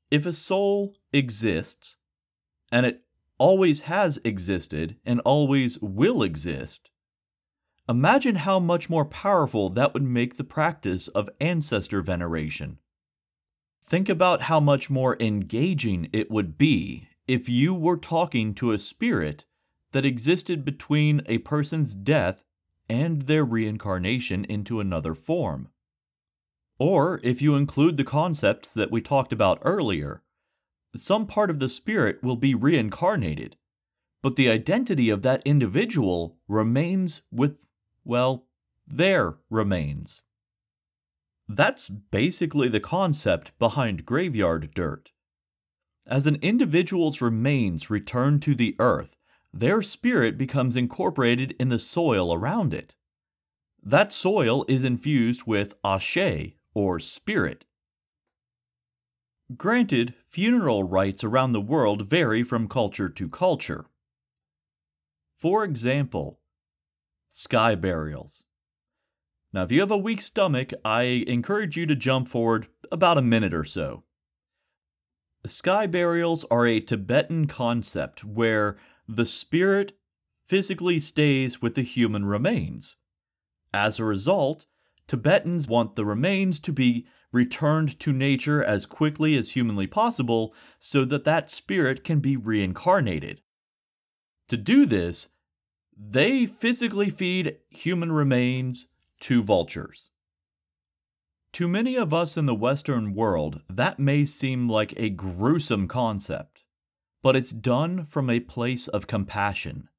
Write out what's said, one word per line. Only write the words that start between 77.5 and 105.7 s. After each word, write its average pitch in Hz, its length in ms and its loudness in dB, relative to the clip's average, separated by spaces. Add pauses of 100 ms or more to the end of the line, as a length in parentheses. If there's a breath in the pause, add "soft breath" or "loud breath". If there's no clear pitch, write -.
where 104 540 0 (300 soft breath)
the 113 180 0
spirit 196 640 0 (560)
physically 180 520 0
stays 139 600 0
with 113 140 -2
the 135 80 0
human 107 420 0
remains. 104 720 -2 (800)
As 104 260 -2
a 113 60 -2
result, 135 600 0 (400)
Tibetans 160 640 0
want 117 300 0
the 107 80 -2
remains 175 560 0
to - 100 -6
be 123 340 2 (280 soft breath)
returned 147 680 0
to 147 140 -2
nature 139 500 0
as 101 220 0
quickly 151 500 0
as 117 160 -2
humanly 110 360 -2
possible 120 640 0 (260 soft breath)
so - 240 0
that 135 220 -2
that 156 240 0
spirit 143 560 -2
can 160 140 0
be 135 180 0
reincarnated. 107 1040 0 (1080)
To - 80 -2
do 214 300 6
this, 90 440 0 (680)
they 147 480 2
physically 233 640 -2
feed 180 480 -2 (120)
human 170 440 -4
remains 127 760 0 (340)
to 120 220 2
vultures. - 680 -2 (1400)
To 175 140 -2
many 226 280 0
of 196 180 0
us 165 240 -2
in 156 80 0
the 127 100 0
Western 117 580 -2
world, 85 560 0
that 123 300 -2
may 143 260 2
seem 127 440 -2
like 107 280 0
a 110 120 -2
gruesome 98 800 -2